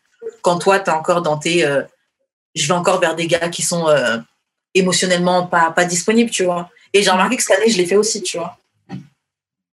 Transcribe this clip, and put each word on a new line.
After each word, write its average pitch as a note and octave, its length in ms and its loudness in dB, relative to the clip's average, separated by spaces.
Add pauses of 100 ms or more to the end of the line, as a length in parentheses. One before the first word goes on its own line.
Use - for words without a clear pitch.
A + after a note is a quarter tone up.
(420)
quand F3 180 0
toi, F#3+ 200 2
t'es F#3 120 -2
encore E3 300 0
dans D#3 160 -2
tes, E3 280 0
euh... C#3 160 0 (720)
je D#3 140 -6
vais F3 60 0
encore F3+ 280 0
vers E3 140 0
des E3+ 120 -4
gars E3+ 220 0
qui F3 140 -8
sont, E3+ 260 -2
euh, B2 280 2 (560)
émotionnellement F3+ 760 0
pas, E3+ 240 2
pas F3+ 140 2
disponibles, A3 440 0
tu F#3+ 160 -4
vois. F3 240 -4 (240)
Et G3+ 100 6
j'ai F#3+ 60 2
remarqué F#3+ 260 2
que A#3 80 -4
cette G3 160 2
année, A3 100 2
je F#3+ 80 0
l'ai F3+ 80 0
fait F#3+ 120 0
aussi, G#3+ 240 0
tu F3+ 160 -8
vois. F3 200 -10 (1160)